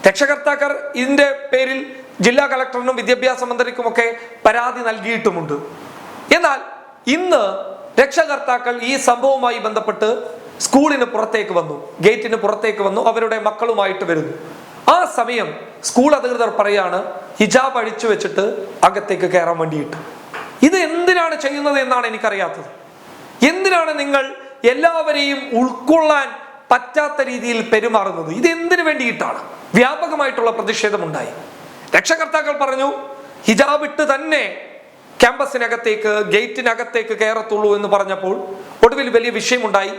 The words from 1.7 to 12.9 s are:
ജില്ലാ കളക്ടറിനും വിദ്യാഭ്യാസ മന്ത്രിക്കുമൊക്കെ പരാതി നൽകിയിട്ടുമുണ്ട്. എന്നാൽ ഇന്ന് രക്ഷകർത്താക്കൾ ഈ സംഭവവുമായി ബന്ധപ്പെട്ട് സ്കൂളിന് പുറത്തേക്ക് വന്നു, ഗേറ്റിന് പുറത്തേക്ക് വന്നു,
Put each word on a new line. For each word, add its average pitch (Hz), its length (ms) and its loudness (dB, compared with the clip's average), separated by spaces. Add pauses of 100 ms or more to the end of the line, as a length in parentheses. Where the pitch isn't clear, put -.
ജില്ലാ 247 240 4
കളക്ടറിനും 254 500 -2
വിദ്യാഭ്യാസ 254 480 0
മന്ത്രിക്കുമൊക്കെ 240 760 -2 (280)
പരാതി 240 340 -2
നൽകിയിട്ടുമുണ്ട്. 214 760 -2 (840)
എന്നാൽ 302 240 2 (500)
ഇന്ന് 302 640 0 (280)
രക്ഷകർത്താക്കൾ 262 800 0
ഈ 254 160 0
സംഭവവുമായി 254 600 2
ബന്ധപ്പെട്ട് 214 680 -2 (360)
സ്കൂളിന് 277 460 4
പുറത്തേക്ക് 220 460 -2
വന്നു, 156 360 -4 (140)
ഗേറ്റിന് 220 340 2
പുറത്തേക്ക് 208 460 -2
വന്നു, 196 260 2